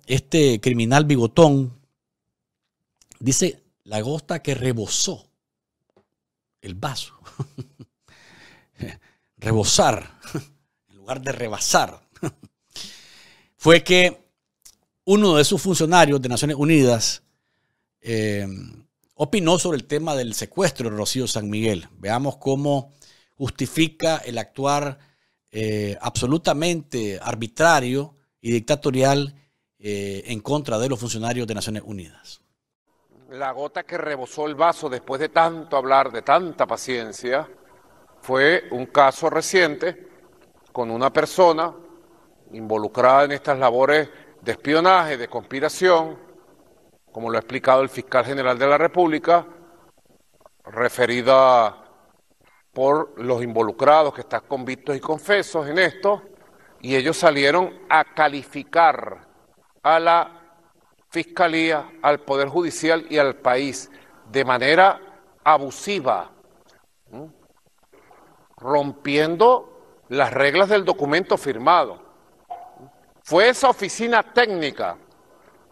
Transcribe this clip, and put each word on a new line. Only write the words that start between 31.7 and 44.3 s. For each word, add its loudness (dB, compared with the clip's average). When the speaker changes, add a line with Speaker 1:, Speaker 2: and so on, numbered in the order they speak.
Speaker 1:
Unidas. -18
Speaker 2:
La -8
gota -8
que -10
rebosó -8
el -6
vaso 0
después -8
de -2
tanto 0
hablar, 2
de -8
tanta 0
paciencia, -6
fue 2
un -8
caso 2
reciente -2
con -6
una -2
persona 2
involucrada 2
en -2
estas -4
labores 2